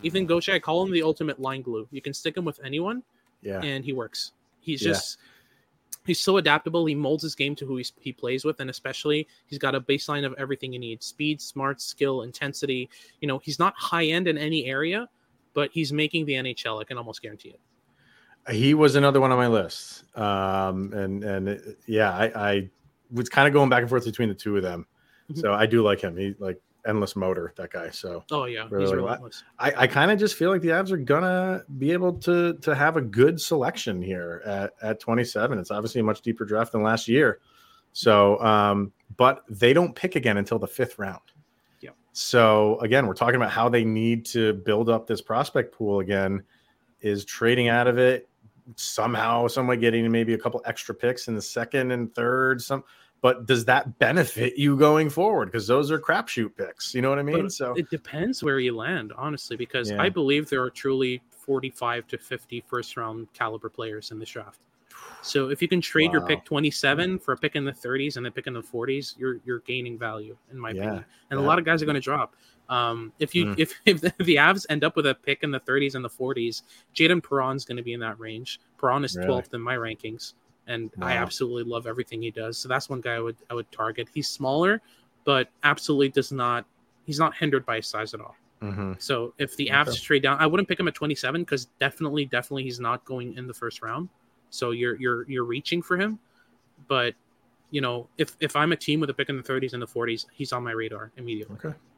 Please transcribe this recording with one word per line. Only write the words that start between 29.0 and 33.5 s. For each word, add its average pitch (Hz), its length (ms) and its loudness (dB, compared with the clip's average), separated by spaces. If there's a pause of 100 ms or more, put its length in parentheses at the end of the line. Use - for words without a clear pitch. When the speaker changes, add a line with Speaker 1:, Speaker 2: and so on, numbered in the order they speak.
Speaker 1:
relentless. 120 400 -8 (160)
Speaker 2:
I, 143 200 0
I 127 80 6
kinda 165 280 4
just 202 200 0
feel 165 140 2
like 190 120 0
the 165 80 0
Avs 185 220 0
are 185 60 0
gonna 180 680 0 (140)
be 135 140 0
able 180 280 2
to, 175 340 2
to 156 200 0
have 147 220 2
a 156 60 2
good 131 400 4
selection 123 600 -2